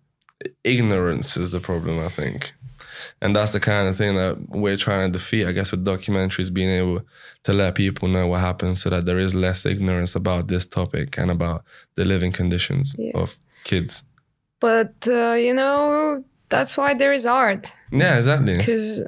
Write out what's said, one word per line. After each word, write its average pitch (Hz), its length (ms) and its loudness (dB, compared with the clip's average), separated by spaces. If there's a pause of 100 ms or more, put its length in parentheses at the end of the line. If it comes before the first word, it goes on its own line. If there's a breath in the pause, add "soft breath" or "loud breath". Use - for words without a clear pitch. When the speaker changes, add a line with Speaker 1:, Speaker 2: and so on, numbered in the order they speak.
(640)
Speaker 1:
ignorance 98 720 0
is 87 160 -4
the 90 80 -4
problem, 82 400 -4
I 80 100 -4
think. - 440 -8 (680 loud breath)
And 101 140 0
that's 107 160 2
the 101 80 0
kind 101 300 2
of 95 80 -2
thing 101 180 0
that 92 220 0 (100)
we're 101 300 -2
trying 95 340 0
to - 80 -
defeat, 107 260 -2
I 90 60 -2
guess, 95 200 -2
with 92 120 -2
documentaries, 95 720 -2
being 92 160 0
able 90 320 0 (420 loud breath)
to - 100 0
let 95 220 2
people 95 320 0
know 92 200 2
what 87 120 0
happens 90 420 -2
so 95 80 0
that 87 160 0
there 90 140 0
is 95 160 0
less 92 300 0
ignorance 92 500 0
about 90 320 -2
this 90 180 -2
topic - 520 -4
and 90 120 0
about 85 360 -2 (300 loud breath)
the 95 100 0
living 92 260 0
conditions 90 640 -2
Speaker 2:
Yeah. 226 180 -6
Speaker 1:
of 87 220 -4 (280 soft breath)
kids. - 380 -2 (580)
Speaker 2:
But, 226 320 2 (140)
uh, 233 260 2
you 240 200 2
know, 285 720 2 (240)
that's 262 300 0
why 285 160 2
there 277 180 4
is 262 140 0
art. 240 480 2 (180)
Speaker 1:
Yeah, 147 260 4
exactly. 131 460 4
Speaker 2:
'Cause 220 440 0